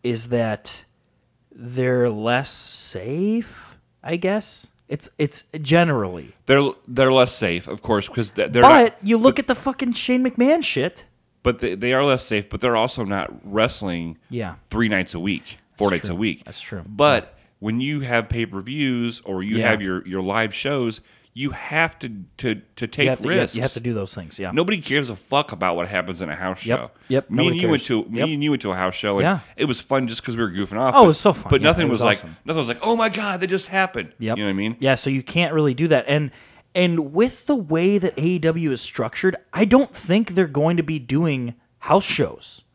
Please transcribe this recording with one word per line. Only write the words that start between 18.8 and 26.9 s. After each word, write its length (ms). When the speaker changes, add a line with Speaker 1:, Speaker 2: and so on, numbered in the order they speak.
Speaker 2:
or 200
you 160
Speaker 1:
Yeah. 120
Speaker 2:
have 120
your, 260
your 140
live 320
shows, 480
you 140
have 480
to, 140
to, 240
to 120
take 180
Speaker 1:
You 40
have 120
to, 60
yeah, 140
Speaker 2:
risks. 140
Speaker 1:
you 80
have 100
to 60
do 160
those 180
things, 240
yeah. 140
Speaker 2:
Nobody 260
gives 320
a 60
fuck 360
about 240
what 140
happens 320
in 80
a 60
house 280
Speaker 1:
Yep. 160
Speaker 2:
show. 120